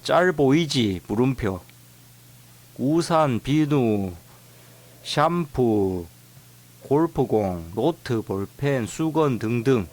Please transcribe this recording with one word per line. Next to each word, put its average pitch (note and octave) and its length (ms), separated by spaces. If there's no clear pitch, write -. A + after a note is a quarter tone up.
짤 E3 280
보이지? C#3 760
물음표. A2 520
우산, D3+ 640
비누, B2+ 720
샴푸, A#2 1000
골프공, G#2+ 920
노트, A#2 480
볼펜, A2 640
수건 D3+ 520
등등 A2+ 540